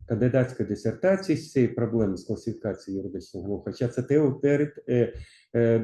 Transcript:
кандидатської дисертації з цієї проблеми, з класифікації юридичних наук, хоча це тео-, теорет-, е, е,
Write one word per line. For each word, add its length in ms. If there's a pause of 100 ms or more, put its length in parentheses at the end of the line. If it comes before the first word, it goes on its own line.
кандидатської 600
дисертації 720
з 140
цієї 200
проблеми, 440
з 80
класифікації 720
юридичних 480
наук, 200
хоча 240
це 140
тео-, 380
теорет-, 480
е, 240 (400)
е, 80 (240)